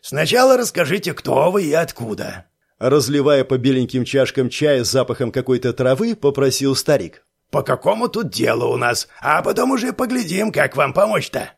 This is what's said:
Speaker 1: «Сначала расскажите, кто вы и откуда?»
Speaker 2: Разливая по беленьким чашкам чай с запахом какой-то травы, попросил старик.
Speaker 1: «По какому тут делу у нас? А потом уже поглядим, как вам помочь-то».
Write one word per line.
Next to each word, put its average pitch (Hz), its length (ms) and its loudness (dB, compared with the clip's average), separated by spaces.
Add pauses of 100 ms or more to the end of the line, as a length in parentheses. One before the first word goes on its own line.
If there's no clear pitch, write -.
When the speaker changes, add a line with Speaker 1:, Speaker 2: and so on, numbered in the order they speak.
Speaker 1:
«Сначала 247 540 2
расскажите, 180 580 -2
кто 139 380 2
вы 202 120 0
и 147 100 -2
откуда?» 113 720 -6 (340)
Speaker 2:
Разливая 139 640 4
по 131 140 0
беленьким 127 480 0
чашкам 131 440 0
чай 139 360 0
с 104 60 -4
запахом 117 400 0
какой-то 123 420 0
травы, 131 420 0
попросил 135 600 0
старик. 120 500 -2 (260)
Speaker 1:
«По 147 100 0
какому 202 460 -2
тут 214 220 -4
делу 120 440 0
у 123 40 -2
нас? 120 300 -2 (140)
А 151 200 0
потом - 300 0
уже 254 220 -2
поглядим, 214 580 -2
как 139 260 -2
вам 143 160 0
помочь-то». 185 640 -2